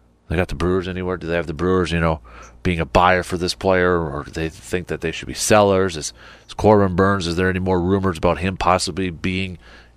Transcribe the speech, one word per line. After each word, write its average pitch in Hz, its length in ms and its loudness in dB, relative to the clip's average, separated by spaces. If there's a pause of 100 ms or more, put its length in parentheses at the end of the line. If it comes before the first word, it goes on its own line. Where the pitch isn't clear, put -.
(280)
they - 60 -4
got 87 140 0
the 78 80 -8
Brewers 90 320 -2
anywhere? 92 280 -6
Do 82 120 -10
they 85 80 -2
have 85 100 -4
the 82 80 -6
Brewers, 87 380 0
you 85 80 0
know, 82 200 0 (440)
being 87 160 0
a 80 40 0
buyer 90 380 4
for - 140 -6
this 87 180 -2
player, 90 420 2
or 73 280 -6
do - 80 -20
they 80 160 -4
think - 400 -8
that 78 140 -6
they 80 100 -4
should - 160 -12
be 64 60 -8
sellers? 95 600 2
Is, 73 160 -10 (360)
is - 60 -18
Corbin 101 420 4
Burnes, 95 320 2
is 85 80 -4
there 92 120 0
any 92 120 -2
more 92 200 0
rumors 95 380 0
about 85 200 0
him 90 180 -4
possibly 90 540 0
being 92 480 -6 (380)